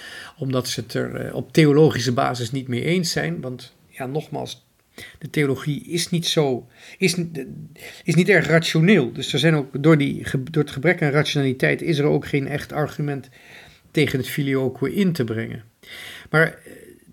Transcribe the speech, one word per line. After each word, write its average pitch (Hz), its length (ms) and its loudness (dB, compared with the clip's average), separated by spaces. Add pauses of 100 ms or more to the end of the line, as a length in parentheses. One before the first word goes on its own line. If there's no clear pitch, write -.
(380)
omdat 131 300 -4
ze - 120 -6
het 113 140 -10
er, 123 220 -4
eh, 120 200 -8
op - 180 -10
theologische 143 600 6
basis 123 380 -2
niet 131 160 -6
mee 120 160 -4
eens 170 280 -2
zijn. 156 300 -4
Want 127 320 -12 (160)
ja, - 160 -12
nogmaals, 135 600 -8 (540)
de 139 100 -14
theologie 139 540 -2
is 165 260 -4
niet 170 180 -2
zo, 135 400 0 (300)
is 175 180 2
n-, 147 560 -8 (320)
is 160 120 2
niet 180 140 4
erg 170 180 6
rationeel. 160 640 4
Dus 127 220 -8
er 139 60 0
zijn 156 160 4
ook 143 280 -2
door 160 140 8
die 127 280 -2
ge-, 131 180 -4
door 147 200 -2
het - 80 -8
gebrek 170 300 0
aan 151 80 2
rationaliteit 143 720 0
is 151 160 0
er 143 80 2
ook 151 220 2
geen 139 200 -2
echt 143 240 -8
argument 147 580 -6 (640)
tegen 143 280 2
het 120 100 -6
filioque 135 640 -2
in 190 180 2
te 151 120 -2
brengen. 113 400 -6 (640)
Maar, 160 180 4
eh, - 240 -12 (420)